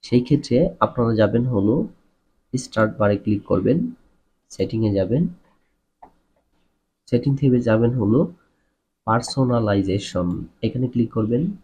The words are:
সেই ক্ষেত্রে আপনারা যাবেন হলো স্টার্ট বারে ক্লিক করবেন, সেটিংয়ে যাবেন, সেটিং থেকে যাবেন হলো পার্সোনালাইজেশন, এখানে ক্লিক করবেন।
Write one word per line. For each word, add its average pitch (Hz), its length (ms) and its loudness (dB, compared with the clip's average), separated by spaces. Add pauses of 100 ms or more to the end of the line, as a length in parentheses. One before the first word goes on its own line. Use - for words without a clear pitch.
সেই 123 240 2
ক্ষেত্রে 143 300 2 (280)
আপনারা 117 260 -2 (100)
যাবেন 110 220 2 (100)
হলো 104 220 2 (760)
স্টার্ট 110 440 -2
বারে 104 260 2
ক্লিক 101 260 0
করবেন, 98 280 2 (760)
সেটিংয়ে 110 460 -2
যাবেন, 110 260 0 (1800)
সেটিং 123 240 0 (100)
থেকে 127 160 4 (100)
যাবেন 117 320 2
হলো 107 200 2 (880)
পার্সোনালাইজেশন, 104 1200 0 (380)
এখানে 123 280 -2
ক্লিক 117 240 0
করবেন। 113 260 -2 (200)